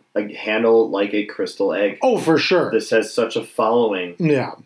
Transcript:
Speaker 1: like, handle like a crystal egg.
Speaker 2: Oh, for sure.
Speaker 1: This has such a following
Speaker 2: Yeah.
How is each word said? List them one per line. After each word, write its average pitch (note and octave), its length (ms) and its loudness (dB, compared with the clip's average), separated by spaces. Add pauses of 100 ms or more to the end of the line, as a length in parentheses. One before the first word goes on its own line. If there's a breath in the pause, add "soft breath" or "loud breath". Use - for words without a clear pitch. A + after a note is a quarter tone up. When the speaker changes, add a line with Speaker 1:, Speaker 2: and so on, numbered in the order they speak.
(160)
Speaker 1:
like, G#2 180 -4
handle A2+ 560 2
like G2+ 240 -2
a G#2 140 -2
crystal G2 460 -4
egg. G2+ 280 -2
Speaker 2:
Oh, A#3+ 160 2
for D#3+ 200 2
sure. E3 320 2
Speaker 1:
This - 200 -2
has A2 240 0
such A2+ 240 -2
a A2 80 -4
following A2 720 0
Speaker 2:
Yeah. D3 320 0 (140)